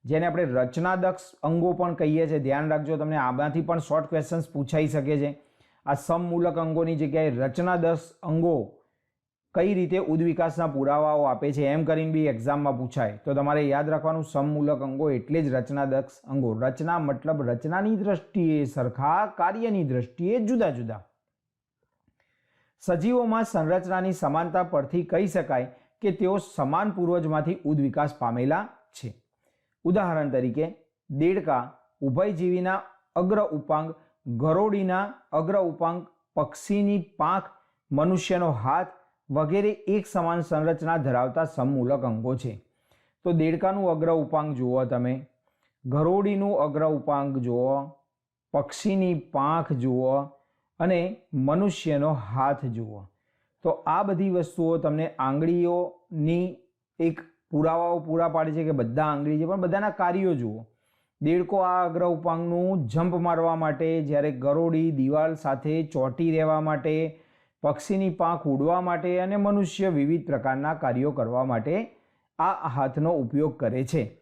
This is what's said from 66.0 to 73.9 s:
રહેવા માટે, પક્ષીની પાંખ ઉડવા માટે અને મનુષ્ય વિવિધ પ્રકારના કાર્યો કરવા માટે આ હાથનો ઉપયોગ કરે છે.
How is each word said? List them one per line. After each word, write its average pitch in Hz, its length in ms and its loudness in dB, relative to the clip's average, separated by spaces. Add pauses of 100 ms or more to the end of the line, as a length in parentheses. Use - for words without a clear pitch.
રહેવા 156 300 2
માટે, 156 340 0 (680)
પક્ષીની 185 560 0
પાંખ 170 280 0
ઉડવા 147 340 2
માટે 175 260 -2 (140)
અને 190 160 -2
મનુષ્ય 202 520 0
વિવિધ 156 360 2
પ્રકારના 135 500 -2
કાર્યો 135 360 0
કરવા 123 340 -2
માટે 123 280 -2 (640)
આ 160 360 -2
હાથનો 147 480 0
ઉપયોગ 147 400 0
કરે 127 220 0
છે. 139 180 0 (180)